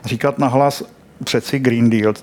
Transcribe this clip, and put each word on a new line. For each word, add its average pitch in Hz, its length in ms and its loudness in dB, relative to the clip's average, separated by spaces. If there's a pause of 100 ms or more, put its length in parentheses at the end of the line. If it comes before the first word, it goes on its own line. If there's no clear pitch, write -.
Říkat 120 340 -2
nahlas, 139 440 0 (400)
přeci 131 360 -4
Green 117 300 2
Deal 110 340 2